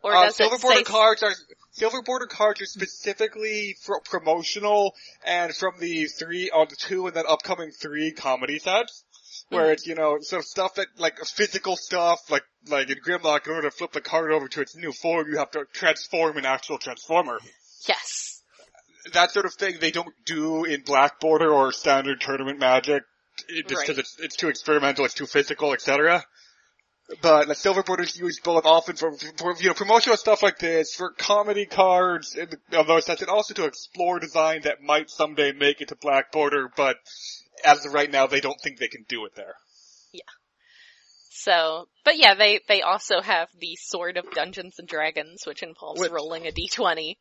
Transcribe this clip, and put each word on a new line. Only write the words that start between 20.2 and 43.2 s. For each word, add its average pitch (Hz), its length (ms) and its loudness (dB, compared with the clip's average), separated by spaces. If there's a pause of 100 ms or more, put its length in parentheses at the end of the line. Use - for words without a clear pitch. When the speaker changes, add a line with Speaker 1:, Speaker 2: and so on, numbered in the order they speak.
Speaker 2:
do 160 400 -2
in 147 160 -4
Black 143 380 2
Border 156 320 4
or 135 200 4
standard 135 500 0
tournament 135 380 -6
Magic, 131 440 4 (440)
it, 165 200 -8
just 143 120 -4
Speaker 1:
Right. 143 80 -4
Speaker 2:
'cause 143 120 -4
it's, - 200 -12
it's 160 160 -12
too 165 140 -2
experimental, 139 560 0
it's - 80 -2
too 143 140 -8
physical, 147 460 0
et 123 80 -6
cetera. 151 420 2 (960)
But 151 260 6
the 151 80 -2
Silver 196 280 0
Border 180 200 -2
is 170 160 -8
used 175 240 -6
both 165 220 2
often 165 320 4
for, 156 180 -4 (220)
for, 175 240 -4
you 185 80 4
know, 165 40 2
promotional 214 440 4
stuff 208 260 4
like 190 160 2
this, 165 340 0
for 151 200 -8
comedy 208 520 0
cards, 180 680 2
and, 165 180 -8 (220)
although 160 220 6
it's, 156 100 0
and 170 220 -4
also 208 240 0
to 190 100 -4
explore 175 560 -4
designs 160 460 0
that 147 160 -2
might 151 280 0
someday 151 440 0
make 143 260 2
it 139 80 -12
to - 80 -12
Black 135 380 0
Border, 143 420 0
but 135 220 2 (680)
as 147 220 8
of 143 80 -8
right 143 180 2
now, 135 160 4
they 139 140 0
don't 135 180 -6
think 139 180 -12
they 123 120 -6
can 113 180 -16
do 117 180 -8
it - 100 -18
there. - 200 -16 (560)
Speaker 1:
Yeah. - 80 -20 (1080)
So, 165 580 -2 (160)
but 311 140 4
yeah, 233 160 10
they, 208 340 4
they 196 140 2
also 190 400 0